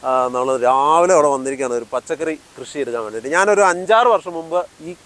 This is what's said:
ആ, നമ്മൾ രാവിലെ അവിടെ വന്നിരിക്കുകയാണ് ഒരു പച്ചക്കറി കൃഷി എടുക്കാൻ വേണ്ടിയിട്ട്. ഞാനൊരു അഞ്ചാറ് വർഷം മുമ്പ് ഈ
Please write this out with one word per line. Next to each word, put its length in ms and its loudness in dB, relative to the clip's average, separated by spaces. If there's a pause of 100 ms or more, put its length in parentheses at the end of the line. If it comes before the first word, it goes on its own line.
ആ, 180 2
നമ്മൾ 320 -2
രാവിലെ 580 4
അവിടെ 140 4
വന്നിരിക്കുകയാണ് 460 -4
ഒരു 180 -6
പച്ചക്കറി 420 -6
കൃഷി 440 -16
എടുക്കാൻ 240 -6
വേണ്ടിയിട്ട്. 260 -10
ഞാനൊരു 320 2
അഞ്ചാറ് 460 2
വർഷം 260 0
മുമ്പ് 340 -4 (140)
ഈ 140 -14 (120)